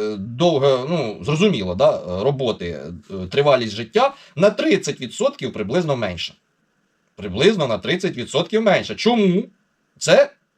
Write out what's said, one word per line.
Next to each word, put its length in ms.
довго, 720
ну, 340
зрозуміло, 520
да, 480
роботи, 560
е, 160
тривалість 480
життя 380
на 140
тридцять 520
відсотків 520
приблизно 420
менше. 380
Приблизно 520
на 100
тридцять 400
відсотків 440
менше. 340
Чому? 480
Це 340